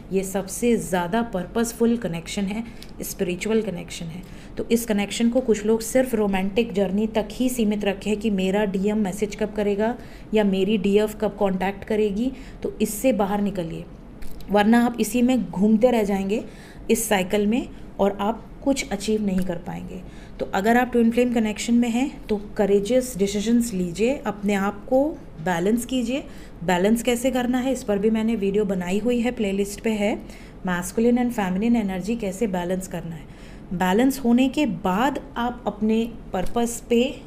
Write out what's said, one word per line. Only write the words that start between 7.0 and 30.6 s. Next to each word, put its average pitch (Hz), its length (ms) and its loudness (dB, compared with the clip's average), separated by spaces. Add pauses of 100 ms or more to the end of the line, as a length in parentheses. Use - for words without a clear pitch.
तक 214 260 -2
ही 254 160 0
सीमित 208 360 0
रखे 196 260 -2
हैं 214 80 0
कि 220 120 -2
मेरा 190 340 2
डीएम 202 340 0
मैसेज 202 380 -2
कब 214 160 -4
करेगा 214 460 0 (360)
या 214 100 6
मेरी 196 340 4
डीएफ़ 202 380 4
कब 208 200 -2
कॉन्टैक्ट 190 480 0
करेगी, 214 480 0 (300)
तो - 200 -6
इससे 254 300 2
बाहर 202 280 0
निकलिए, 170 440 -4 (680)
वरना 220 360 6
आप 240 140 -2
इसी 226 220 2
में 240 280 2
घूमते 214 400 4
रह 233 120 4
जाएंगे 196 420 -2 (460)
इस 226 180 2
साइकिल 208 380 2
में, 240 220 0 (300)
और 196 220 2
आप 214 240 -2 (200)
कुछ 180 260 0
अचीव 208 360 -2
नहीं 185 140 2
कर 180 160 -2
पाएंगे। 175 460 -10 (380)
तो - 140 -6
अगर 226 220 4
आप 247 160 2
ट्विन 233 180 6
फ्लेम 247 240 2
कनेक्शन 220 400 0
में 240 140 4
हैं, 247 380 -2
तो 208 140 -2 (160)
करेजियस 202 600 2
डिसीजंस 208 580 2
लीजिए, 185 420 0 (100)
अपने 208 280 0
आप 196 340 -2
को 269 200 4 (360)
बैलेंस 185 420 2
कीजिए। 254 380 -2 (400)
बैलेंस 185 380 4
कैसे 247 280 2
करना 247 280 0
है, 262 140 0
इस 247 120 -4
पर 202 140 0
भी 214 120 2
मैंने 220 260 2
वीडियो 196 280 2
बनाई 185 340 0
हुई 240 220 2
है, 233 100 0
प्लेलिस्ट 202 500 -2
पे 226 100 -2
है, 214 320 0 (440)